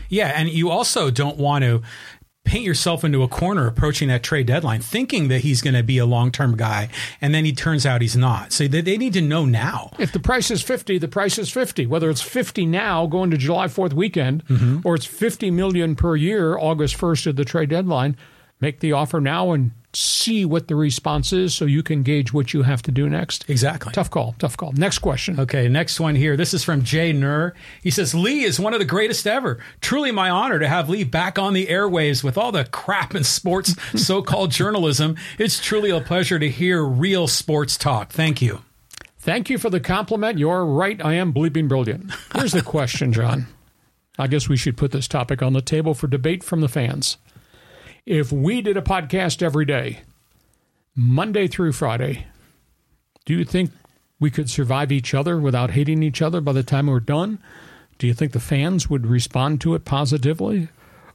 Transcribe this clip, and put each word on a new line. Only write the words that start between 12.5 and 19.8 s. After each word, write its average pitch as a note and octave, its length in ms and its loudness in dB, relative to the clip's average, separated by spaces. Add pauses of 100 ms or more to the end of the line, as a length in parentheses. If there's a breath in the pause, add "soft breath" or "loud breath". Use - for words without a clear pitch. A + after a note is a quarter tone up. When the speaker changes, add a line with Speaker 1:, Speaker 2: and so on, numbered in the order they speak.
Speaker 2:
now F3 420 0
going F3+ 240 0
to D#3 60 2
July E3+ 300 0
fourth F3 260 -2
weekend, D#3+ 540 0
Speaker 1:
Mm-hmm. B2+ 380 4
Speaker 2:
or E3+ 100 2
it's C3 100 -2
fifty A3 460 -2
million F3 460 2
per E3+ 180 2
year, E3+ 420 2
August D#3 380 0
first E3+ 320 0
at C#3+ 80 0
the C#3+ 100 0
trade D#3 240 0
deadline, D#3 460 0 (460 loud breath)
make C#3+ 180 -2
the D#3 140 0
offer D3 260 0
now E3 320 0
and B2+ 200 2 (200)